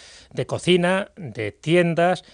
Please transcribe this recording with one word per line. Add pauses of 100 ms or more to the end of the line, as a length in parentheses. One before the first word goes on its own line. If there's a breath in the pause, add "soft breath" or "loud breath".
(320 loud breath)
de
cocina,
de
tiendas,